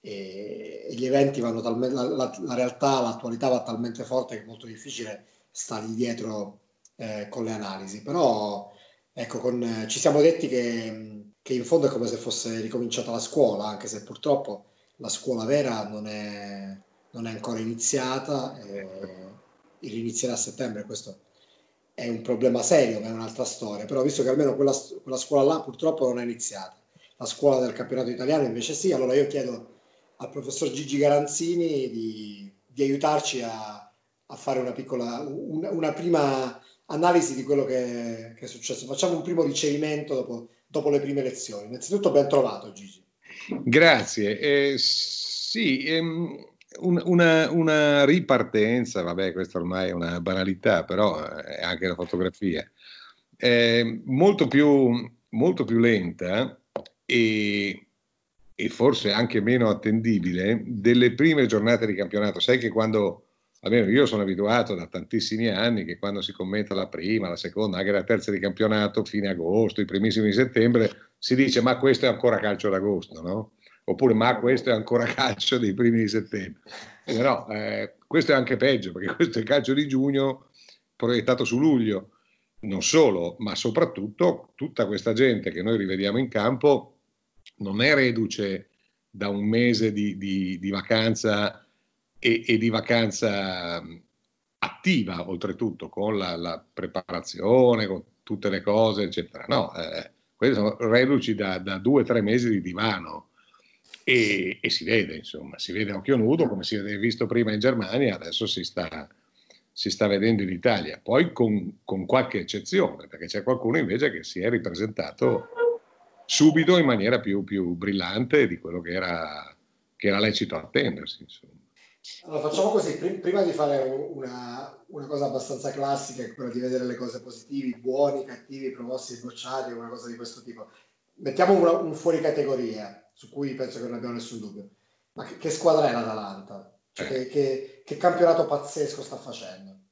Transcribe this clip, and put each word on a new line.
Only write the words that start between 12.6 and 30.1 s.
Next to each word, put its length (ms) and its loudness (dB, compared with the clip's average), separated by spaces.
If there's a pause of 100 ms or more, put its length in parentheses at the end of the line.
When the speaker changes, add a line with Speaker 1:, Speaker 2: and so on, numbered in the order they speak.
Speaker 1:
ricominciata 520 -4
la 80 -4
scuola, 480 2
anche 180 -10
se 160 -10
purtroppo 600 -4 (320)
la 120 -14
scuola 360 -6
vera 440 0
non 200 -12
è, 680 -12 (360)
non 160 -10
è 20 -8
ancora 300 -8
iniziata, 1000 -4
eh, 260 -12 (920)
e 100 -14
rinizierà 440 -6
a 40 -4
settembre. 480 -6
Questo 360 -14 (720)
è 140 -8
un 140 -6
problema 400 2
serio, 380 4
ma 60 -10
è 60 -8
un'altra 320 -8
storia. 400 -8
Però, 180 -2
visto 220 0
che 60 2
almeno 260 2
quella 160 2
s-, 280 -8
quella 160 -8
scuola 380 4
là 80 -2
purtroppo 460 -2
non 100 -2
è 60 -6
iniziata, 500 -8 (440)
la 80 -10
scuola 380 4
del 80 -2
campionato 380 -4
italiano 340 0
invece 300 -4
sì, 180 0
allora 220 0
io 140 4
chiedo 400 -6 (540)